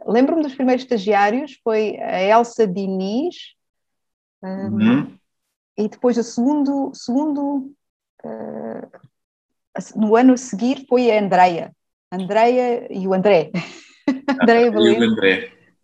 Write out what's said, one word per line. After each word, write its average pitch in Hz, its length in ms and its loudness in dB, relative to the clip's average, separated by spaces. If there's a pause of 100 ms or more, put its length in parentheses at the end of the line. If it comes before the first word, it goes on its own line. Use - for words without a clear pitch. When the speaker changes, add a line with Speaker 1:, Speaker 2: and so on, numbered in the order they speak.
Speaker 1:
lembro-me 277 340 2
dos 285 140 -6
primeiros 254 280 0
estagiários, 208 800 -2
foi 220 340 -2
a 180 240 -6
Elsa 226 440 2
Diniz, 196 920 -6 (840)
ahm, 196 320 -8
Speaker 2:
Uhum. 226 440 0 (600)
Speaker 1:
e 214 120 -2
depois 240 280 0
o 233 60 -2
segundo, 277 680 -2
segundo, 285 760 -4 (520)
eh, 220 640 -12 (880)
a 196 60 -8
se-, - 160 -14
no 214 180 2
ano 254 180 6
a 247 40 2
seguir 247 500 -6
foi 247 240 2
a 214 100 2
Andreia. 180 540 2 (360)
Andreia 233 800 0
e 190 160 -6
o 190 60 0
André. 185 400 2
<laughs> - 840 -6
Andreia 233 280 4
Speaker 2:
E - 20 2
o 214 40 -2
Speaker 1:
Valente. 220 300 4
Speaker 2:
André. 214 480 0 (320)